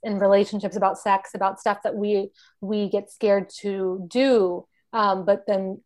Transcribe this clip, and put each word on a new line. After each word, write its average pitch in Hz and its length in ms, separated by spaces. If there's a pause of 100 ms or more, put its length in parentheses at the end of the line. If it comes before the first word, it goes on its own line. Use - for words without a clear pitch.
in 208 160
relationships, 202 580
about 190 220
sex, 196 360
about 196 260
stuff 202 240
that 214 100
we, 202 360 (300)
we 202 280
get 202 220
scared 202 400 (100)
to 190 500
do. 233 560 (260)
Um, 196 340
but 202 200
then 190 400